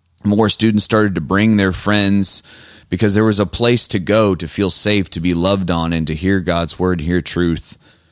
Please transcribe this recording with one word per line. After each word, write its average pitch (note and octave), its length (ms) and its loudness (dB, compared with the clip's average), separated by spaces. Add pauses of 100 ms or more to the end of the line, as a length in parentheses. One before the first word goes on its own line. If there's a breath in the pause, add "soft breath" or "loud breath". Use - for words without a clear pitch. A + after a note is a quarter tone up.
(240)
more G#2 260 4
students G#2+ 340 0
started G#2+ 320 2
to E2+ 60 -2
bring G2+ 360 2
their G2 160 2
friends, G2+ 680 0 (460 loud breath)
because G2 260 0
there G#2+ 100 4
was G#2 140 2
a G2 80 0
place A#2+ 420 0
to G#2 100 -2
go G2+ 360 2
to D#2+ 120 -8
feel G2 220 -2
safe, G2+ 400 0
to - 100 -6
be E2+ 140 0
loved F2+ 380 0
on, E2 200 0
and E2 160 -2
to D#2+ 80 -4
hear F#2+ 240 0
God's E2+ 380 -4
word, F2+ 240 -2
hear F2 200 -2
truth, - 560 -4 (340 soft breath)